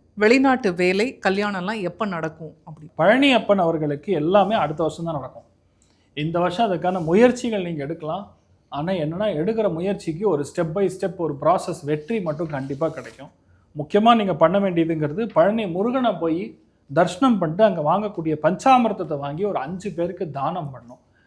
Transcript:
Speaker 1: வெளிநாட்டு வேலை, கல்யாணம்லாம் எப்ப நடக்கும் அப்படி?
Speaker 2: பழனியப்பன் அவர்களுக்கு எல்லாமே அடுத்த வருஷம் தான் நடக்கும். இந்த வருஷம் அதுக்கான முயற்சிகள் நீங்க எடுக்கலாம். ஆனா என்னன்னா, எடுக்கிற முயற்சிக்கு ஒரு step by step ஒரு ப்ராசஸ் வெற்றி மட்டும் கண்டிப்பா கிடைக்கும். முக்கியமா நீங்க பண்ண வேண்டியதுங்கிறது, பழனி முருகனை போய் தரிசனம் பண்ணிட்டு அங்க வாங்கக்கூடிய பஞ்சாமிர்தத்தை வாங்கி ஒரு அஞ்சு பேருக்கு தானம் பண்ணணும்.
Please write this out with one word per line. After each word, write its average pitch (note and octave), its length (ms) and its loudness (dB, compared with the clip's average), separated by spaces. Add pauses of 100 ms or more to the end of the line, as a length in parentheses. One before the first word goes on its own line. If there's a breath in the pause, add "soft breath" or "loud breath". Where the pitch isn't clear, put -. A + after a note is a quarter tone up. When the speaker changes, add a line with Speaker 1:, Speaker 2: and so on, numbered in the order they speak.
(140)
Speaker 1:
வெளிநாட்டு B3 600 4
வேலை, F#3 480 0
கல்யாணம்லாம் G3+ 600 -2
எப்ப F3+ 240 -4
நடக்கும் D#3+ 580 -8
அப்படி? D#3 240 -20 (100)
Speaker 2:
பழனியப்பன் A3+ 580 4
அவர்களுக்கு D#3+ 580 0
எல்லாமே F#3 420 2
அடுத்த D#3 280 -2
வருஷம் D#3 220 -4
தான் E3 80 -4
நடக்கும். C3 300 -10 (680)
இந்த E3 260 -2
வருஷம் F3 320 0
அதுக்கான F3+ 320 -2
முயற்சிகள் A3 600 2
நீங்க E3 200 -6
எடுக்கலாம். D#3+ 500 -8 (360)
ஆனா D3+ 240 -4
என்னன்னா, F3 340 -2
எடுக்கிற G3+ 460 0
முயற்சிக்கு F#3 560 -4
ஒரு D3 160 0 (100)
step E3+ 200 -2
by G3 240 0
step F3+ 160 -4
ஒரு D3+ 260 -4
ப்ராசஸ் E3+ 440 0
வெற்றி D3+ 360 -4
மட்டும் D#3+ 260 -4
கண்டிப்பா C#3 420 -4
கிடைக்கும். C3 400 -16 (480)
முக்கியமா G3+ 380 4
நீங்க G3 200 0
பண்ண E3+ 240 4
வேண்டியதுங்கிறது, E3+ 760 0
பழனி G3+ 340 4
முருகனை A3+ 460 0
போய் E3 460 -4 (340)
தரிசனம் F3+ 440 2
பண்ணிட்டு F3 260 2
அங்க F#3 180 2
வாங்கக்கூடிய E3 600 -2
பஞ்சாமிர்தத்தை G3 760 2
வாங்கி C#3+ 260 -6
ஒரு F#3 160 -2
அஞ்சு F3+ 320 -8
பேருக்கு E3+ 400 -6
தானம் C#3+ 440 -6
பண்ணணும். A#2+ 240 -20 (280)